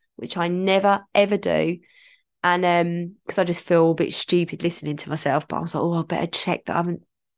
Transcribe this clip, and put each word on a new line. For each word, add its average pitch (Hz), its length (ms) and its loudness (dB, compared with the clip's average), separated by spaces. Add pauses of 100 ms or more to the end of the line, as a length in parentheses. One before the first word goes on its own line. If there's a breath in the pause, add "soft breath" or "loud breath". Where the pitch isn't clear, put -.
(160)
which - 200 -12
I 170 120 0
never, 190 560 2 (100)
ever 202 240 4
do. 170 400 0 (640 soft breath)
And, 180 220 2
um, 175 520 0 (100)
'cause - 120 -4
I 190 60 2
just 175 180 -2
feel 165 300 4
a - 20 0
bit 160 180 -2
stupid - 500 -2
listening 151 360 -4
to - 100 -14
myself, 151 400 -2
but - 80 -4
I - 40 -2
was 165 140 -6
like, 151 80 -2
"Oh, 170 120 0
I 165 80 0
better - 240 -2
check - 400 -4
that 180 80 -4
I - 20 0
haven't 175 260 -2 (360)